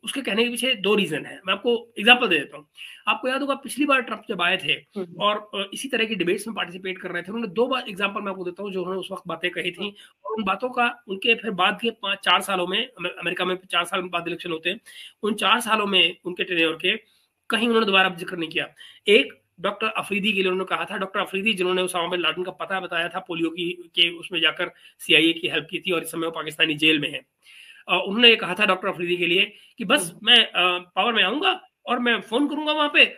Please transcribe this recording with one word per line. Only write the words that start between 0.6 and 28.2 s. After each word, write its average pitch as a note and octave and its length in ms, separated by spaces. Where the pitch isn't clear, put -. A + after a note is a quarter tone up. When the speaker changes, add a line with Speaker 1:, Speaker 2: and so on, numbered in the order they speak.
Speaker 1:
दो G3 200
रीजन D3+ 320
है। B2+ 200
मैं F#3+ 80
आपको A#3 440
एग्जांपल A#3+ 300
दे E3 100
देता C#3 180
हूँ। - 120
आपको A3+ 200
याद C4 120
होगा C#4 140
पिछली C4 320
बार C4+ 140
ट्रंप A3+ 280
जब F#3 140
आए F3+ 140
थे D#3 160
Speaker 2:
हम्म। F3 500
Speaker 1:
और, G#3 320
अ, G3 200
इसी C4+ 140
तरह A3 160
की A3 100
डिबेट्स F3+ 340
में G#3 80
पार्टिसिपेट F#3 420
कर F3+ 120
रहे F3 120
थे, F#3 100
उन्होंने A3+ 220
दो A#3 120
बार B3+ 220
एग्जांपल G3+ 320
मैं G3 120
आपको F#3 120
देता F3 180
हूँ G3+ 100
जो F#3 80
उन्होंने F3+ 200
उस E3+ 120
वक्त F#3 140
बातें E3 240
कही F3 200
थी G3 260
और - 80
उन A3 120
बातों G3 260
का A#3+ 380
उनके G3+ 260
फिर A#3 160
बाद F#3+ 320
के A#3 80
पाँच, G3 280
चार F#3+ 220
सालों F#3 260
में, G#3 200
अमे-, F3+ 260
अमेरिका F3+ 320
में F#3 140
चार F3 140
साल F#3 180
बाद F3 260
इलेक्शन E3+ 220
होते D#3+ 200
हैं, A3+ 100
उन G#3+ 120
चार G#3 260
सालों G#3+ 260
में F3+ 380
उनके F3+ 200
टेन्योर E3 300
के F3+ 220
कहीं A3+ 160
उन्होंने A3+ 200
दोबारा F#3+ 220
जिक्र F3+ 280
नहीं D#3+ 140
किया। D3+ 180
एक A#3 340
डॉक्टर G3 260
अफरीदी G3+ 460
के F#3+ 100
लिए F#3 100
उन्होंने F#3 240
कहा E3 80
था, G3 140
डॉक्टर F#3+ 220
अफरीदी G3 340
जिन्होंने F#3 280
उसामा F3+ 260
बिन F3+ 120
लादेन E3 240
का F#3 80
पता F#3+ 280
बताया F3 280
था F3 100
पोलियो E3 320
की, E3+ 220
के F3 380
उसमें E3+ 300
जाकर D#3+ 320
सीआईए D#3+ 340
की E3 160
हेल्प D3+ 220
की E3 100
थी F3+ 100
और E3 120
इस E3 80
समय E3 160
वो E3 40
पाकिस्तानी D#3+ 440
जेल D#3 260
में D#3 100
है। C3+ 160
अ, F#3 180
उन्होंने A3+ 220